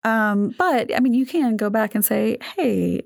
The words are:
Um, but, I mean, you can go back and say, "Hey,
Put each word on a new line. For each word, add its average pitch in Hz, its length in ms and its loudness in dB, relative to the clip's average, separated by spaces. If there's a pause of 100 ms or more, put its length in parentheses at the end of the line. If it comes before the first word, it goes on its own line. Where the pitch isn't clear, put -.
Um, 214 560 0
but, 330 340 0
I - 60 -2
mean, 247 160 2
you 254 120 2
can 254 300 0
go 208 140 0
back 214 240 0
and 208 100 0
say, 220 340 0 (180)
"Hey, 190 500 0